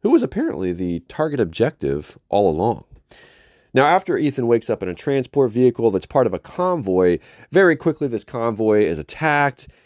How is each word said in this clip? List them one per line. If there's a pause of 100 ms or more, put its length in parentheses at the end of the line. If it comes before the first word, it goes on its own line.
who
was
apparently
the
target
objective (120)
all
along. (880)
Now,
after
Ethan
wakes
up
in
a
transport
vehicle
that's
part
of
a
convoy, (320)
very
quickly
this
convoy
is
attacked, (180)